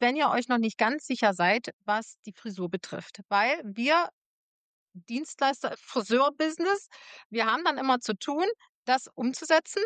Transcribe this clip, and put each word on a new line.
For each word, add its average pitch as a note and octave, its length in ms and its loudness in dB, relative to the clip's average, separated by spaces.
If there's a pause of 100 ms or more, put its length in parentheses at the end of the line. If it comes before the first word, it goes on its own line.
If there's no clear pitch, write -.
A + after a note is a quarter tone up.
wenn B3 160 2
ihr D4 140 2
euch - 180 -2
noch B3 100 2
nicht A3+ 200 -2
ganz A3 280 0
sicher A3 280 2
seid, F#3 360 0 (140)
was G#3+ 320 -4 (100)
die G#3 60 -16
Frisur F#3 380 -8
betrifft. - 580 -10
Weil A#3 360 2
wir B3+ 440 0 (840)
Dienstleister, C4 840 -4
Friseurbusiness, D#4 1120 0 (420)
wir A3 160 0
haben B3+ 180 0
dann D4 140 0
immer C4 220 2
zu A3+ 160 -4
tun, D4+ 300 -2 (380)
das B3+ 300 0
umzusetzen, D#4+ 720 0